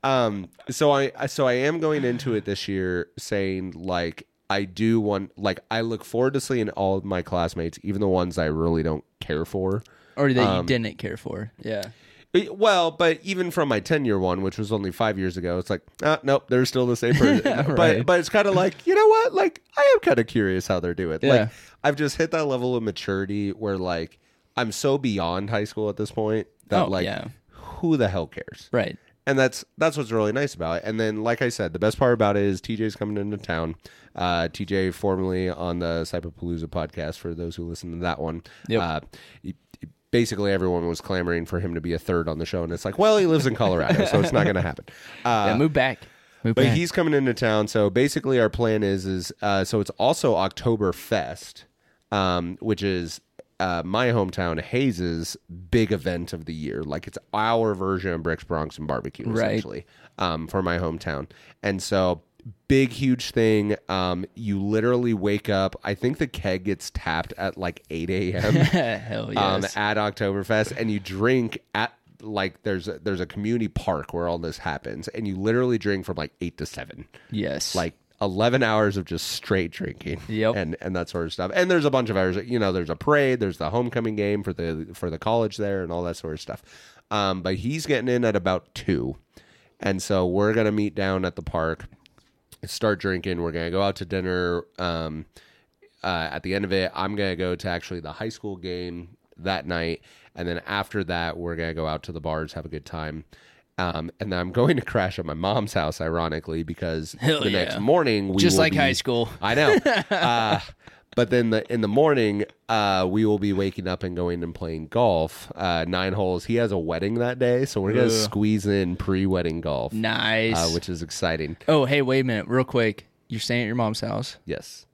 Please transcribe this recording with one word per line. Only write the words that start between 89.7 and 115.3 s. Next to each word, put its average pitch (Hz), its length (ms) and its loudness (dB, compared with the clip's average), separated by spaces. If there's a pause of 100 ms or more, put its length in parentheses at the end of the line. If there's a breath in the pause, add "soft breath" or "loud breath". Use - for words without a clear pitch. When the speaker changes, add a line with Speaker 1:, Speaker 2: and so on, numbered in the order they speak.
Speaker 1:
And 98 200 -2
so 92 240 0
we're 101 280 2
gonna 110 180 4
meet 104 240 0
down 95 300 0
at 87 100 -4
the - 60 -8
park, 80 460 -4 (800)
start 104 340 -2
drinking. 90 420 -2
We're 82 100 -2
gonna 85 180 -4
go 92 120 0
out 98 160 0
to 98 80 -8
dinner. 90 580 -2 (160)
Um, 80 460 -4 (760 soft breath)
uh, 82 300 -4
at 71 120 -8
the 92 120 -4
end 98 100 -2
of 90 60 -4
it, 92 240 0
I'm 98 200 -4
gonna 95 200 -2
go 90 200 -2
to 92 120 -8
actually 87 320 -6
the 76 140 -12
high 113 160 -8
school 104 260 -10
game 87 600 -10 (200)
that 85 300 -4
night. 82 340 -2 (340 soft breath)
And 87 120 -6
then 85 180 -4
after 98 380 -4
that, 85 340 -4
we're 85 200 -6
gonna 82 160 -4
go 80 120 -4
out 78 180 -4
to 85 100 -12
the 80 80 -10
bars, 78 320 -4
have 78 120 -10
a 80 40 -12
good 76 160 -10
time. 78 400 -10 (520 soft breath)
Um, 82 320 -4 (120)
and 104 100 -6
then 90 80 -2
I'm 90 140 -4
going 135 240 4
to 113 40 -2
crash 92 380 -2
at 85 60 -6
my 76 80 -6
mom's 98 400 -2
house, 78 260 -2
ironically, 80 640 -2
because 80 560 -6
Speaker 2:
Hell 147 220 0
Speaker 1:
the 104 80 0
next 92 240 0
Speaker 2:
yeah. - 80 -4
Speaker 1:
morning 113 480 2
we 92 120 0
Speaker 2:
Just 170 140 6
Speaker 1:
will 185 80 6
Speaker 2:
like 160 80 4
Speaker 1:
be - 60 0
Speaker 2:
high 139 160 4
school. 120 340 0 (140)
Speaker 1:
I 104 120 2
know. 151 300 6
Speaker 2:
<laughs> 220 280 2
Speaker 1:
Uh, 117 500 2 (560 loud breath)
but 120 120 2
then 120 200 4
the, 110 220 0
in 117 100 0
the 107 80 0
morning, 113 560 4 (240)
uh, 101 400 2
we 107 160 2
will 104 120 4
be 101 140 0
waking 95 360 -2
up 90 160 -4
and 90 120 -6
going 87 280 -2
and 85 120 -8
playing 80 320 -8
golf, 92 680 0